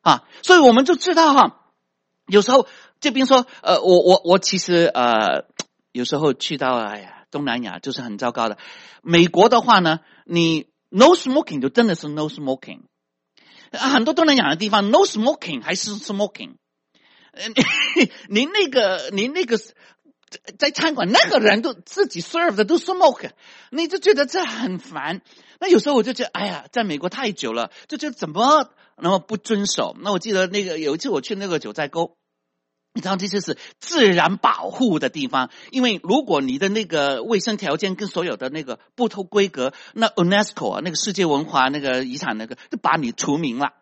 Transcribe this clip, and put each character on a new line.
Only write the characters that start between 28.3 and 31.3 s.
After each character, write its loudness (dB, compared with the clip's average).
么 2
那 -4
么 2
不 -8
遵 -4
守。 -4
那 -6
我 -2
记 -10
得 0
那 -4
个 -6
有 -2
一 -8
次 -8
我 -2
去 -8